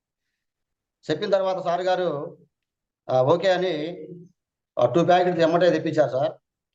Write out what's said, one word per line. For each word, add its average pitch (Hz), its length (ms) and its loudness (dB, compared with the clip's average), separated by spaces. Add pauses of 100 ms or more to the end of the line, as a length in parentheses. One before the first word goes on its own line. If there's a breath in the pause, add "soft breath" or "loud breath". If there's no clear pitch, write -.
(1120)
చెప్పిన 170 200 -4
తర్వాత 190 340 0
సార్ 175 160 -2
గారు, 180 580 -4 (720)
ఆ, 127 120 2
ఓకే 175 300 2
అని 175 540 -4 (720)
ఆ 123 80 4
టూ 160 180 0
ప్యాకెట్స్ 175 360 2
ఎమ్మటే 170 300 4
తెప్పించారు 156 400 0
సార్. 139 220 -2 (420)